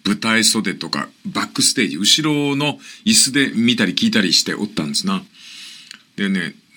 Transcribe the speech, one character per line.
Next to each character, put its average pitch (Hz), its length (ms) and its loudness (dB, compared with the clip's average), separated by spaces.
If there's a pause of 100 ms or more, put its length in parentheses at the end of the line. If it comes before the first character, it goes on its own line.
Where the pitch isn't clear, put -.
舞 101 120 0
台 113 240 2
袖 107 320 0
と 85 140 -10
か - 220 -6 (160)
バ - 160 -4
ッ - 60 -4
ク - 120 -6
ス - 140 2
テ 120 100 2
ー 92 60 0
ジ、 71 80 -6
後 147 500 2
ろ 139 80 0
の 143 220 -2 (260)
椅 110 80 4
子 127 200 2
で 139 220 2
見 117 220 4
た 113 80 2
り 90 80 2
聞 113 160 2
い - 20 2
た 110 120 2
り 82 100 0
し - 100 4
て 85 120 -4
お 67 100 -4
っ - 20 -2
た - 180 -6
ん 73 40 -4
で 71 60 -6
す - 120 -4
な。 95 160 -2 (960)
で 101 140 -2
ね、 90 240 -2 (220)